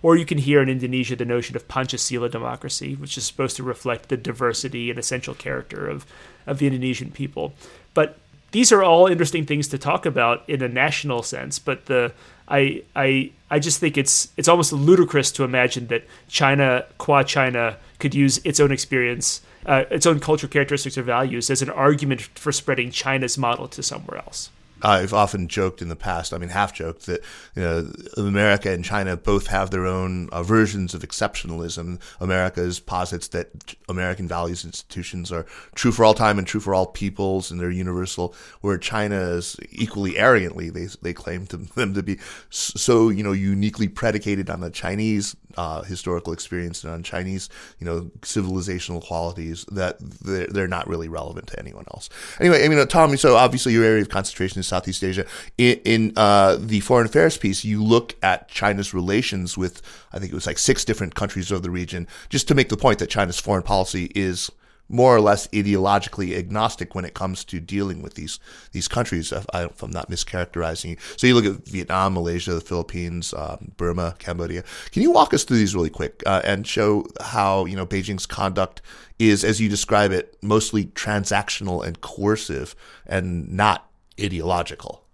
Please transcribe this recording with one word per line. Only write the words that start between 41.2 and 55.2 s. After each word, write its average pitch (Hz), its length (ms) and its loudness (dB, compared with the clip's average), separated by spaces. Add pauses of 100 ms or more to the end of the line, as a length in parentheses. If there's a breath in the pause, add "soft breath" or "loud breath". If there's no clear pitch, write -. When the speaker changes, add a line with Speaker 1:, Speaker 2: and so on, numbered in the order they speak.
Speaker 2:
to, 90 100 -12
<laughs> 82 180 -14
them 107 180 0
to 98 100 -2
be 92 140 -6 (340 loud breath)
s-, - 240 -6
so, 117 340 4
you 104 140 0
know, 101 80 -2
uniquely 98 560 0
predicated 101 640 -2
on 82 100 -8
the 87 100 -8
Chinese, 101 680 -4 (200)
uh, 82 280 -6
historical 87 500 -6
experience 87 500 -8
and 85 80 -10
on 82 120 -12
Chinese, 92 440 -8 (320 loud breath)
you 87 60 -12
know, 85 260 -6 (100)
civilizational 92 800 -4
qualities 85 720 -8
that 92 280 -4
they're, 92 480 -6
they're 98 200 -2
not 90 200 -6
really 82 200 -6
relevant 82 400 -10
to - 120 -12
anyone - 340 -16
else. - 160 -16 (300 loud breath)
Anyway, 165 260 8
I - 20 6
mean, 151 120 6
uh, 139 60 6
Tom, 147 320 6
so 131 180 8
obviously 123 360 6
your 113 120 6
area 110 180 6
of 98 80 -2
concentration 95 500 -4
is 92 80 -6
Southeast 92 360 -2
Asia. 95 220 -2 (340 loud breath)